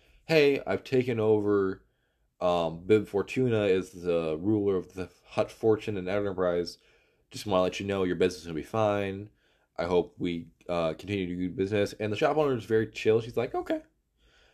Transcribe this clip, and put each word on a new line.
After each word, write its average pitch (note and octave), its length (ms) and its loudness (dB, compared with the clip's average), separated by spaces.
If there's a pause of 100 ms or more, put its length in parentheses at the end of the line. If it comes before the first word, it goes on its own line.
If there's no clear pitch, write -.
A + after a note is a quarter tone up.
(260)
"Hey, D3 420 4
I've G2+ 160 -2
taken B2 360 0
over. G#2 600 2 (580)
Um, E2+ 460 0
Bib G#2 220 4
Fortuna A2 560 0
is F#2+ 260 2
the E2+ 480 0
ruler G2+ 380 0
of F2+ 180 -6
the F#2 160 -8 (200)
Hutt - 200 -2
Fortune G#2+ 480 0
and F2+ 100 -6
Enterprise. F2+ 720 -2 (540)
Just - 160 -12
wanna F#2 160 4
let F2+ 160 -2
you G2+ 80 -6
know G2 160 -2
your F2+ 140 0
business F#2 240 0
is - 40 -20
gonna E2 80 -8
be D2+ 80 -4
fine. G2+ 720 -2 (460)
I E2+ 80 -4
hope F2 340 2
we, E2+ 300 -4 (200)
uh, E2+ 240 -2
continue F#2+ 320 -6
to F2 100 -6
do F2+ 140 -4
business." G2 440 -2
And G#2+ 200 -4
the G2+ 40 -4
shop C#3+ 200 2
owner C#3+ 180 2
is A2 100 -8
very A2 200 2
chill. A2 340 2
She's A#2 180 -6
like, A#2 180 -4
"Okay." E4+ 260 -4 (720)